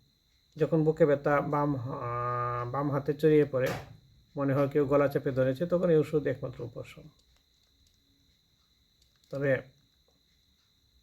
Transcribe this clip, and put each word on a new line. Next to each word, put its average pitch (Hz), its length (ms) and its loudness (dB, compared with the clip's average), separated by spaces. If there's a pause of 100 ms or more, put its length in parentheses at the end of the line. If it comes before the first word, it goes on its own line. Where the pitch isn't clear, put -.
(560)
যখন 156 280 2
বুকে 156 220 4
ব্যথা 143 340 2
বাম 147 360 0
হা-, 120 960 -4
বাম 143 180 -2
হাতে 143 240 -2
ছড়িয়ে 151 300 4
পড়ে, 135 240 -2 (680)
মনে 139 180 0
হয় 139 140 2
কেউ 143 180 2
গলা 143 220 2
চেপে - 220 -4
ধরেছে, 131 360 0
তখন 175 240 0
এই 160 60 6
ওষুধ 147 300 0
একমাত্র 131 380 -8
উপশম। - 380 -16 (2250)
তবে 139 260 0 (1500)